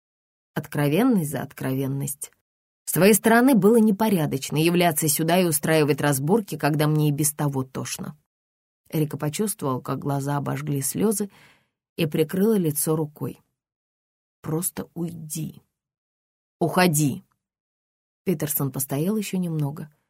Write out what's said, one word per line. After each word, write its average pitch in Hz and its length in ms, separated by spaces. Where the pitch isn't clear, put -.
откровенность 151 760
за 139 120
откровенность. 135 880
С - 100
твоей 190 200
стороны 240 400
было 208 220
непорядочно 196 840
являться 170 500
сюда 165 320
и 180 60
устраивать 156 560
разборки, 147 560
когда 151 280
мне 151 220
и - 20
без 147 220
того 139 320
тошно". - 540
Эрика 151 260
почувствовала, 151 640
как 135 180
глаза 139 380
обожгли 139 460
слезы, 202 480
и 175 80
прикрыла 180 540
лицо 156 360
рукой. 151 460
"Просто 165 500
уйди. 160 680
Уходи". 156 640
Питерсон 151 460
постоял 147 460
еще 196 220
немного. 151 520